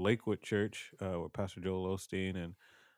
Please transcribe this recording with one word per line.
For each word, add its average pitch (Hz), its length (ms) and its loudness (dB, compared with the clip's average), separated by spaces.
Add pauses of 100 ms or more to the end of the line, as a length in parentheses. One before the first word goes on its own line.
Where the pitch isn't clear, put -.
Lakewood 107 400 4
Church, - 600 0
uh, 92 200 -2
with 80 120 -6
Pastor 95 280 -4
Joel 92 340 0
Osteen, 95 400 -2
and 85 200 -4 (420)